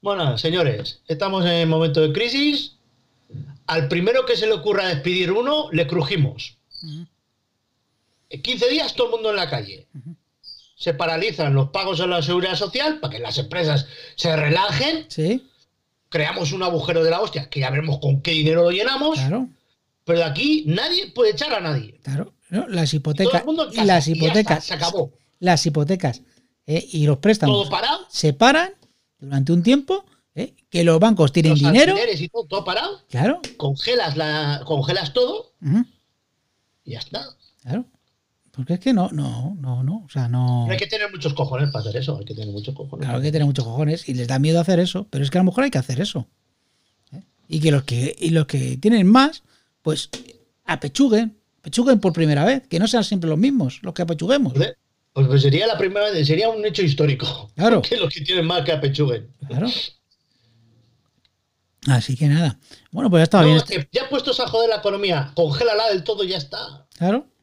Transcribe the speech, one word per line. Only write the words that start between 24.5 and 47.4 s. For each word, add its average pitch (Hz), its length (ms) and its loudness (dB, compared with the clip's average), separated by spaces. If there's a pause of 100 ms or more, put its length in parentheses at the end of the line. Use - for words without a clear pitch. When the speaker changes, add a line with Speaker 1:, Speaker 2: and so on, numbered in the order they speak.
Speaker 1:
se 185 100 -8
acabó. 170 360 -4 (280)
Speaker 2:
las 175 260 2
hipotecas, 151 560 -2 (460)
eh, 160 240 -2
y 151 160 0
los 143 100 4
préstamos 202 460 2
Speaker 1:
Todo 143 80 -6
parado. 269 360 -2
Speaker 2:
se - 260 0
paran 277 360 4 (500)
durante 139 320 -2
un 170 120 4
tiempo, 285 420 2 (300)
eh, - 180 -8 (160)
que 170 140 0
los 165 160 4
bancos 175 340 4
tienen 156 200 4
Speaker 1:
Los 147 60 4
Speaker 2:
dinero. 233 340 6
Speaker 1:
alquileres 392 280 -2
y 175 80 -8
todo, 226 160 -8
todo 190 180 -6
parado. 285 460 -6
Speaker 2:
Claro. 220 320 0 (160)
Speaker 1:
Congelas 156 580 -2
la, 151 480 -2
congelas 156 480 -2
todo 254 500 -2
Speaker 2:
Ujú. 185 240 2 (1000)
Speaker 1:
y 139 60 -14
ya - 80 -12
está. - 260 -12 (380)
Speaker 2:
Claro. 175 220 -6 (640)
Porque 131 240 -6
es 180 40 -6
que 262 140 0
no, 190 180 2
no, 139 480 -6
no, 127 240 -4
no, 190 220 -4
o - 40 -20
sea, 123 200 -4
no. 123 360 0
Speaker 1:
Pero 117 80 -2
hay - 60 -2
que 202 80 -6
tener 208 240 -4
muchos 160 220 -4
cojones 139 380 -2
para 117 120 -4
hacer 110 160 -4
eso, - 200 -4
hay 101 40 -12
que 110 120 -12
tener 107 180 -10
muchos 107 200 -10
cojones. - 320 -12
Speaker 2:
Claro, 127 120 -4
hay 127 80 -2
que 151 80 0
tener 151 120 2
muchos 135 200 0
cojones 151 420 -4
y 135 60 -4
les 120 160 -4
da 131 100 0
miedo 160 220 4
hacer 170 180 2
eso, 175 300 -2
pero 139 160 -4
es 139 60 -2
que 180 80 2
a - 20 4
lo 190 40 4
mejor 208 200 2
hay 277 60 -2
que 139 80 -2
hacer 127 200 -4
eso. 120 260 -6 (840)
¿Eh? 185 100 -20 (280)